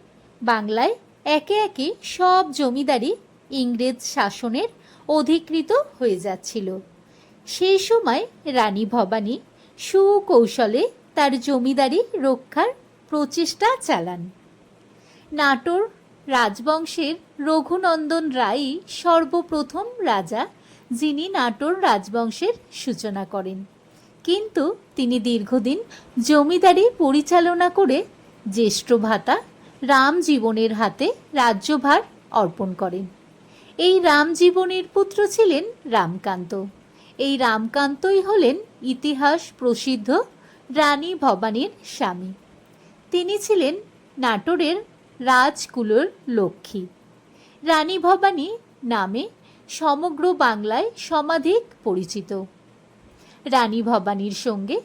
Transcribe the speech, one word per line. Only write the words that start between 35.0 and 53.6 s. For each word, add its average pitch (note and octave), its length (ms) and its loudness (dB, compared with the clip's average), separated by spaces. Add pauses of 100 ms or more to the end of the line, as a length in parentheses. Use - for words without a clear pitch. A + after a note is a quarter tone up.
ছিলেন F4 300 4 (300)
রামকান্ত। F3+ 580 -2 (680)
এই C#4 180 0
রামকান্তই C4+ 840 0
হলেন F#4 340 2 (260)
ইতিহাস C#4+ 580 -2 (180)
প্রসিদ্ধ B3 500 -2 (640)
রানী D4 440 0
ভবানীর A3+ 560 0 (140)
স্বামী। F#3 460 -8 (840)
তিনি F4+ 260 -2
ছিলেন F4 360 0 (440)
নাটোরের D4 580 0 (440)
রাজকুলোর B3+ 840 2 (220)
লক্ষ্মী। G3 540 -4 (800)
রানী D#4+ 360 0
ভবানী F#4 500 2 (360)
নামে A3 400 -2 (460)
সমগ্র D#4 540 -2 (100)
বাংলায় A#3 540 0 (200)
সমাধিক D#4+ 540 0 (220)
পরিচিত। F#3 460 -4 (1160)
রানী A#3 360 2